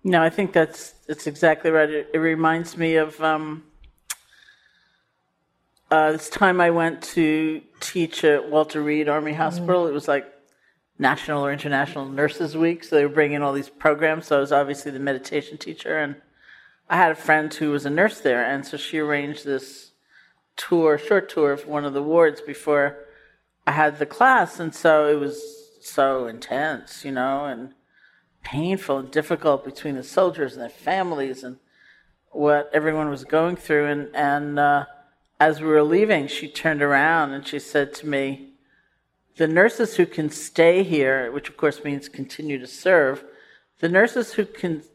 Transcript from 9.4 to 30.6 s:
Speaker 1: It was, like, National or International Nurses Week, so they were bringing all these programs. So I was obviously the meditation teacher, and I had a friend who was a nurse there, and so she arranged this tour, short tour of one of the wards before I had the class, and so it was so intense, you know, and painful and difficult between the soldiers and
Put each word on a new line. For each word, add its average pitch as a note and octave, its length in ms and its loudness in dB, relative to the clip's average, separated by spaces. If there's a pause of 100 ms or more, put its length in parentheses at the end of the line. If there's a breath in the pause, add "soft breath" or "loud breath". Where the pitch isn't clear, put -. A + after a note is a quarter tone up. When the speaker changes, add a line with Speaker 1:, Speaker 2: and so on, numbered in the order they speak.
Speaker 1:
It C#3+ 60 -2
was, C#3+ 140 -6
like, C#3 180 0 (720)
National C#3+ 480 0
or C#3 60 -2
International C#3+ 540 -4
Nurses D3 500 -2
Week, E3 280 0
so - 120 -4
they D3 100 6
were C#3+ 80 -2
bringing D3 280 2
all C#3 120 0
these C#3 160 -6
programs. D#3 580 0
So D3 100 2
I - 20 4
was C#3 120 -2
obviously C#3+ 400 0
the C3+ 80 -10
meditation C#3 580 -6
teacher, D#3 400 -8
and C#3+ 180 -4 (720 soft breath)
I E3+ 80 0
had F3 140 6
a D#3 40 -2
friend D#3 380 2
who D3+ 180 -2
was C#3+ 140 -2
a C#3+ 40 -4
nurse F#3 320 2
there, B2 240 2
and C#3 200 -4
so D3 120 -12
she D#3 220 -6
arranged D3 460 -4
this - 460 -8 (640 soft breath)
tour, D#3+ 420 2
short F#3+ 320 0
tour D3 220 2
of C#3+ 160 -6
one D3 180 -4
of C#3 80 -6
the C#3 100 -2
wards D#3 380 4
before C#3+ 560 -2 (680 loud breath)
I D3+ 60 0
had D3+ 280 0
the D3 60 -2
class, A#3+ 540 2
and E3 160 -8
so D3+ 320 4
it D3+ 120 2
was C#3+ 220 -6 (400)
so C3+ 460 -2
intense, B2 760 -8
you C#3 80 -10
know, C3+ 340 -4
and C3 280 -12 (680 soft breath)
painful D#3+ 560 -4
and C3 120 -14
difficult D3+ 520 0
between C3+ 320 -10
the B2+ 80 -10
soldiers E3 500 -2
and B2+ 80 -14